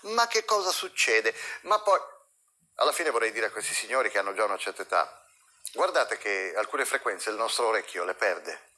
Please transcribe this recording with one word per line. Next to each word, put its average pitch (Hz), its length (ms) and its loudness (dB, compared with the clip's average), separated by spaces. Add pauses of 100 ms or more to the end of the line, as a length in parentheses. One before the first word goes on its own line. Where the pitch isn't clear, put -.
ma 233 260 2
che 220 180 0
cosa 196 260 2
succede?" 113 600 2 (280)
Ma 208 180 2
poi, 196 200 4 (760)
alla 143 160 4
fine 156 200 0
vorrei 113 200 2
dire 110 140 -2
a 104 60 -2
questi - 220 -6
signori 113 360 0
che - 80 0
hanno 98 160 0
già 107 100 0
una 98 140 0
certa 98 240 -6
età, - 440 -2 (480)
guardate 165 440 0
che 95 400 -2
alcune 131 280 -2
frequenze 110 440 -4
il 107 60 -4
nostro 113 320 0
orecchio 98 360 -2
le 92 120 -2
perde. 85 640 -4